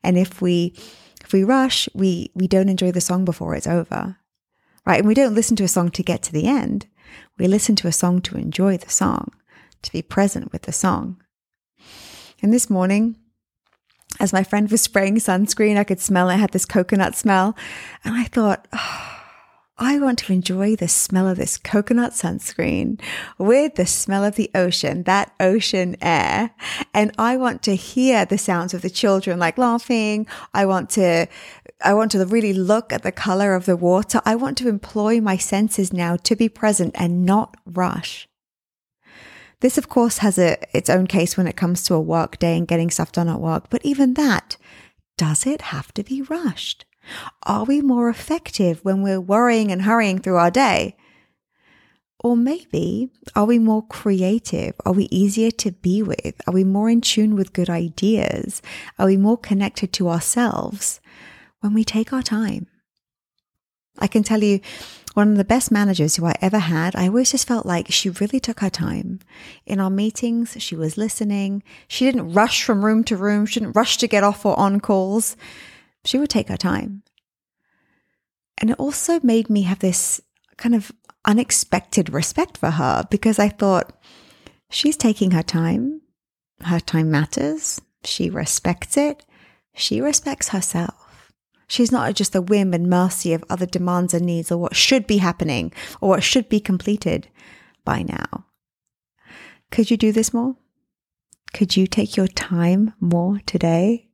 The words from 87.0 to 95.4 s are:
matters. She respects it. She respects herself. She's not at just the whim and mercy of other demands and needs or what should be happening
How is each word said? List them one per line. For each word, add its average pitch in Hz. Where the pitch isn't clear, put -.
matters. 277
She -
respects -
it. 294
She -
respects 285
herself. 180
She's 233
not 135
at 196
just -
the 190
whim 190
and 175
mercy 180
of 165
other 180
demands 180
and 175
needs 170
or 170
what 175
should 254
be 208
happening 156